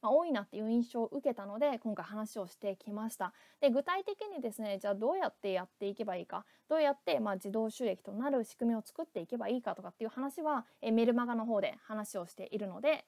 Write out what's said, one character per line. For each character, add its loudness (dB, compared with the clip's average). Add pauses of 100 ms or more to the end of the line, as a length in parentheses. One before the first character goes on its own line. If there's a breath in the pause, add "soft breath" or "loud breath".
ま 2
あ、 6
多 6
い 0
な 2
っ -8
て -10
い -4
う -2
印 4
象 -2
を -2
受 0
け 2
た -10
の -8
で、 2
今 -4
回 -6
話 -8
を -4
し -16
て -4
き -14
ま -4
し -12
た。 -4 (300 loud breath)
で、 8
具 4
体 0
的 -6
に -8
で -4
す -8
ね、 -2
じ -4
ゃ 4
あ 2
ど 2
う 2
や 0
っ -16
て -2
や 0
っ -16 (100)
て -2
い -4
け -4
ば -4
い -6
い -18
か、 -8 (220 soft breath)
ど 2
う 6
や 6
っ 0
て、 2
ま 0
あ、 0
自 -6
動 0
収 -4
益 -2
と -12
な -2
る 4
仕 -16
組 2
み 2
を -2
作 -8
っ -12
て -6
い -8
け -4
ば -4
い 2
い -4
か -2
と -14
か -10
っ -16
て -10
い -2
う -4
話 -6
は、 0 (160 loud breath)
え、 2
メ 6
ル 6
マ 4
ガ 0
の -2
方 2
で 0
話 -8
を -6
し -18
て -12
い -2
る -4
の -10
で、 2